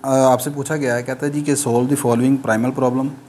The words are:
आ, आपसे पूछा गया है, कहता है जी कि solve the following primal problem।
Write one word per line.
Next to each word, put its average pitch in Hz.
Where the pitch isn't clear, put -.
आ, 135
आपसे 131
पूछा 143
गया 127
है, 123
कहता 131
है 143
जी 147
कि 147
solve 127
the 143
following 131
primal 123
problem। 127